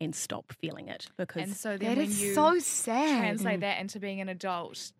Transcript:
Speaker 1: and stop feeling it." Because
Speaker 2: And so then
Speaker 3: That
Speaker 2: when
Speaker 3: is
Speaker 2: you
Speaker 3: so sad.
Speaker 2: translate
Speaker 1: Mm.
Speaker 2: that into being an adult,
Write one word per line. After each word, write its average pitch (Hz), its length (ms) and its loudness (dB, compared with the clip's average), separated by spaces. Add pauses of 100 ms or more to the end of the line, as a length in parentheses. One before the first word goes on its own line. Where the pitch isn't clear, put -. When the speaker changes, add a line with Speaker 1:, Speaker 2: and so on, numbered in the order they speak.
Speaker 1:
and 151 140 -2
stop - 380 -6
feeling - 360 -8
it." - 280 -12
Because 170 260 -4
Speaker 2:
And 196 140 -6
so 208 220 -4
then 208 100 0
Speaker 3:
That 240 100 2
Speaker 2:
when 302 120 2
Speaker 3:
is 208 100 0
Speaker 2:
you 202 140 2
Speaker 3:
so 320 240 8
sad. 269 600 2
Speaker 2:
translate 214 380 2
Speaker 1:
Mm. - 40 -2
Speaker 2:
that 196 180 0
into 202 180 -6
being 196 220 -6
an 190 80 -4
adult, 180 720 -6